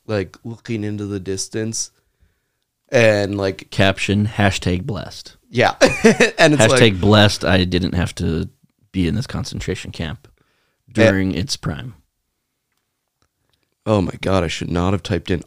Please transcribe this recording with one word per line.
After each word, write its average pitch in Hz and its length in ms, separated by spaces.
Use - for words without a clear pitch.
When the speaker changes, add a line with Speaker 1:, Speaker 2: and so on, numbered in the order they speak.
Speaker 1:
like, 101 360
looking 113 400
into 104 220
the 101 140
distance. 110 720
And, 104 460
like, 98 320
Speaker 2:
Caption, 101 560
hashtag 90 580
blessed. - 540
Speaker 1:
Yeah. 117 260
<laughs> - 40
And 156 160
it's 113 120
like 127 140
Speaker 2:
Hashtag 104 180
blessed, 104 460
I 92 200
didn't 90 280
have 87 220
to 82 340
be 90 160
in 80 60
this 113 140
concentration - 640
camp - 360
during 98 440
Speaker 1:
Eh. 73 60
Speaker 2:
its - 140
prime. 104 380
Speaker 1:
Oh 107 160
my - 180
God, 95 240
I 82 40
should - 240
not 87 220
have 95 100
typed 87 260
in 85 180